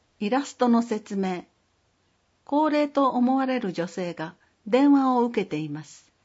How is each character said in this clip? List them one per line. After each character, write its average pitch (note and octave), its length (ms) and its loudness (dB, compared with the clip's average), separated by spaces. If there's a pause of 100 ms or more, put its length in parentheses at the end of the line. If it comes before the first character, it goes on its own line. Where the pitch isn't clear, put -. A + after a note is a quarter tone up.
(200)
イ G#3 100 -4
ラ C4+ 140 0
ス - 100 -16
ト B3 140 0
の A#3 140 4
説 G#3+ 340 -6
明。 F#3 280 -4 (1000)
高 D4+ 260 0
齢 D4 180 2
と C#4 220 2
思 B3 260 0
わ C4 100 -2
れ B3+ 120 -2
る G3+ 140 -4
女 E3+ 160 -4
性 F3 260 -8
が E3 220 -12 (300)
電 C4 260 4
話 C4+ 240 4
を A#3+ 80 2
受 A#3+ 180 -2
け G3 80 -6
て D#3 60 -6
い D#3 120 -6
ま D3 140 -10
す。 - 300 -20 (120)